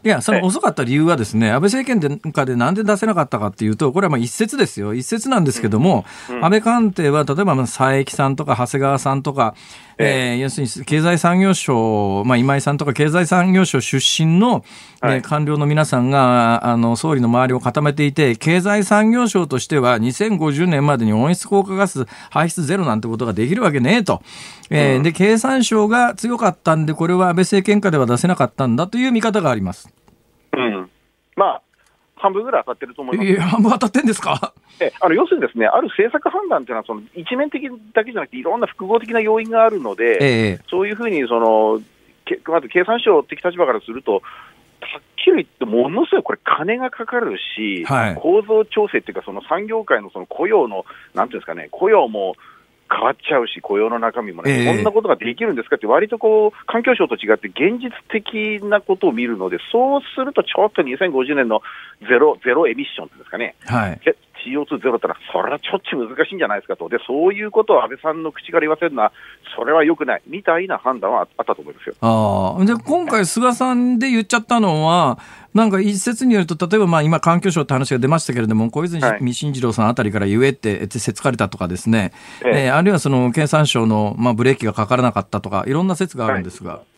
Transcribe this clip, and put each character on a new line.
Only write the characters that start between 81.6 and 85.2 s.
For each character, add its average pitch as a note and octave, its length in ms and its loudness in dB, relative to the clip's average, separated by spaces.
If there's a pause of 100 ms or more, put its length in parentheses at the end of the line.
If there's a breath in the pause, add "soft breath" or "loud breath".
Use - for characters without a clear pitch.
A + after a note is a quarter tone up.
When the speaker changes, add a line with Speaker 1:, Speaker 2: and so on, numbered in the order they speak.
Speaker 1:
で F2+ 100 -4
す - 120 -4
ね。 G#2+ 220 2 (340 loud breath)
Speaker 2:
え B2 40 4
え。 C3+ 160 2
Speaker 1:
え B2+ 40 2
ー、 C3+ 60 2
あ D#3+ 60 4
る F#3+ 80 4
い - 20 4
は E3+ 80 2
そ D3 100 -2
の B2+ 220 2
経 D3+ 160 0
産 D3+ 200 4
省 A#2 180 2
の、 G#2+ 320 2
ま A#2+ 140 2
あ、 - 20 2
ブ A2+ 100 0
レ C3 80 6
ー C3 40 4
キ A#2+ 100 -8
が G#2 80 0
か G#2+ 140 -2
か B2+ 100 2
ら B2+ 60 2
な B2 80 2
か G2+ 100 -2